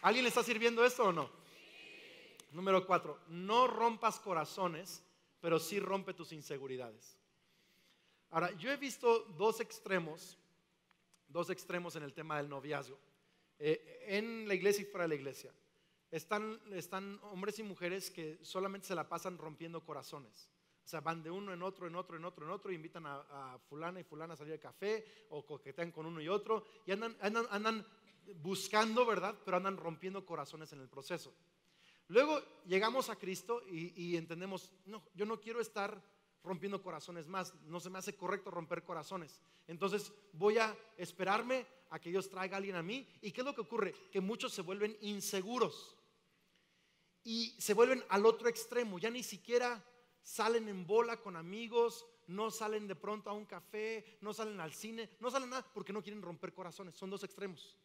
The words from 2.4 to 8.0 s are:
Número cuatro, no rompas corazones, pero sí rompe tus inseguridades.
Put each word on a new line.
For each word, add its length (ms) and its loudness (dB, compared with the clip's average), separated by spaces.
Número 340 6
cuatro, 420 4
no 380 4
rompas 520 4
corazones, 840 -2
pero 160 6
sí 200 0
rompe 360 0
tus 180 -12
inseguridades. 880 -8